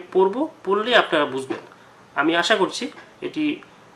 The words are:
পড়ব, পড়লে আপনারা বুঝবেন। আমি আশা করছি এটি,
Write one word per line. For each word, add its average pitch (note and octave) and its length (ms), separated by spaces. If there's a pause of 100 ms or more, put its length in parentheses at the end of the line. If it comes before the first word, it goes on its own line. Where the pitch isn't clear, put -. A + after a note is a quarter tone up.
(140)
পড়ব, F#3+ 340 (160)
পড়লে G#3+ 320
আপনারা D#3+ 300
বুঝবেন। C3 320 (580)
আমি D#3 200
আশা E3+ 200
করছি F#3 360 (300)
এটি, - 380 (360)